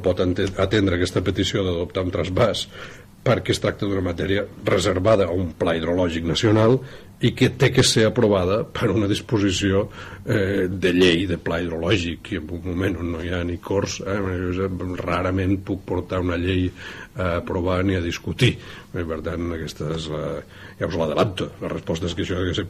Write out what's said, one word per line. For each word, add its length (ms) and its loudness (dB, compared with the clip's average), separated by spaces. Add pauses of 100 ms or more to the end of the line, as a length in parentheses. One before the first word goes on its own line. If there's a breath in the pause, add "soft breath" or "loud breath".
pot 180 2
ante-, 380 0
atendre 400 2
aquesta 240 0
petició 400 0
d'adoptar 400 -2
un 100 -2
trasbàs 540 0 (540 loud breath)
perquè 320 2
es 80 -4
tracta 240 -2
d'una 160 0
matèria 400 0 (240)
reservada 640 4
a 40 -2
un 200 -2
Pla 240 0
Hidrològic 480 0
Nacional 480 6 (480 loud breath)
i 160 4
que 160 4
té 160 4
que 160 6
ser 220 6
aprovada 580 4
per 240 -2
una 160 2
disposició, 800 2 (420 loud breath)
eh, 400 0
de 240 0
llei 400 4
de 80 0
Pla 240 -4
Hidrològic, 680 -2
i 80 -2
en 100 -10
un 160 -8
moment 320 -2
on 140 -4
no 100 -6
hi 80 -6
ha 160 -2
ni 160 -4
corts, 400 -2
eh, 140 -2 (420)
jo 80 0 (320)
rarament 640 0
puc 240 -6
portar 320 -2
una 160 0
llei 320 0 (480 loud breath)
a 220 0
aprovar 500 0
ni 80 2
a 80 0
discutir. 560 0
I, 480 -10
per 160 -6
tant, 320 -4
aquesta 400 -6
és 160 -6
la... 140 -6 (560 loud breath)
ja 100 -2
us 80 -2
l'adelanto, 540 0 (100)
la 80 -6
resposta 400 -4
és 80 -8
que 80 -4
això 140 -4
ha 20 -2
de 160 -2
ser 120 -4